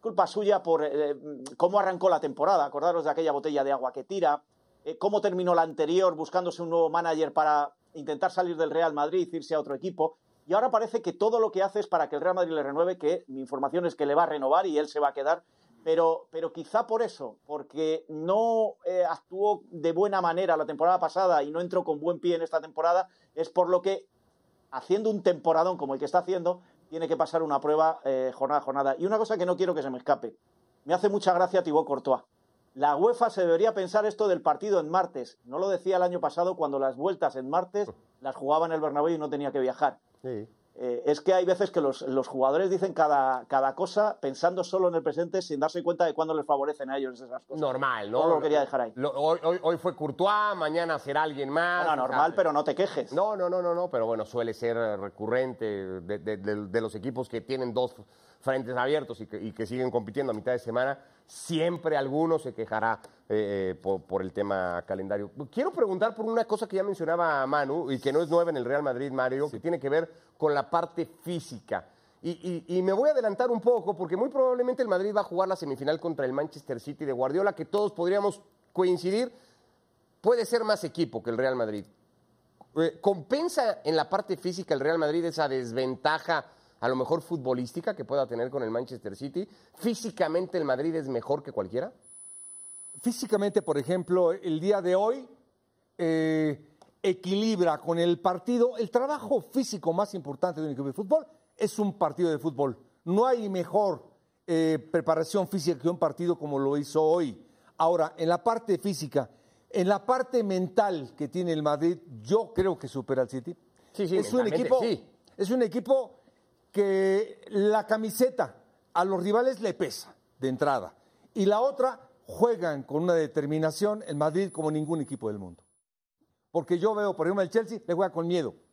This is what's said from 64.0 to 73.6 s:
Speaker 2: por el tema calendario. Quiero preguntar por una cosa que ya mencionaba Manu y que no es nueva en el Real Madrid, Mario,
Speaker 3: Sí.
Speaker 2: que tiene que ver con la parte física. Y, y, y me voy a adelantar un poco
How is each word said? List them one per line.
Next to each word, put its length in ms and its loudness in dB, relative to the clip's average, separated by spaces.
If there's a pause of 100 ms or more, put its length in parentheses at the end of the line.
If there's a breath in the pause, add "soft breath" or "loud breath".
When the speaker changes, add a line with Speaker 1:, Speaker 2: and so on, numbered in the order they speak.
Speaker 2:
por 200 -4
el 100 -6
tema 560 -2
calendario. 420 -4 (220)
Quiero 200 -2
preguntar 440 0
por 100 -6
una 200 0
cosa 220 -4
que 100 -4
ya 60 0
mencionaba 640 0
Manu 460 0
y 80 0
que 140 0
no 80 4
es 80 -2
nueva 200 4
en 80 -2
el 80 -2
Real 160 0
Madrid, 300 -2
Mario, 340 0
Speaker 3:
Sí. 60 -6
Speaker 2:
que 80 -10
tiene 180 -2
que 120 -4
ver 480 -2
con 180 2
la 140 -2
parte 360 -2
física. 800 -8 (380 soft breath)
Y, 440 -6
y, 100 0
y 40 2
me 120 2
voy 160 4
a 20 4
adelantar 400 2
un 80 0
poco 360 2